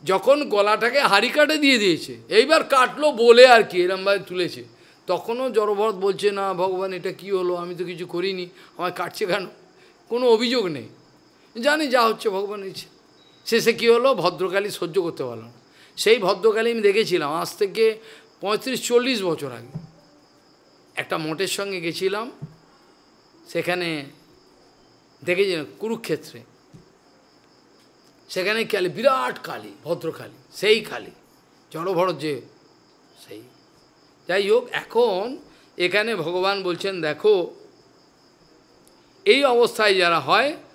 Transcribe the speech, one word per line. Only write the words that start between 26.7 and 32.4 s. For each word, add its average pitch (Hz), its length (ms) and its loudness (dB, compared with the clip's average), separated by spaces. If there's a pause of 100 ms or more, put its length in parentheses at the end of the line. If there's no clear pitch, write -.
সেখানে 208 340 -2
কালী, 185 260 -2
বিরাট 247 540 0
কালী, 113 260 -14 (140)
ভদ্রকালী, 151 500 -8 (200)
সেই 214 280 2
কালী, 107 300 -12 (600)
জড়ভরত 175 460 -2
যে 143 240 -8 (840)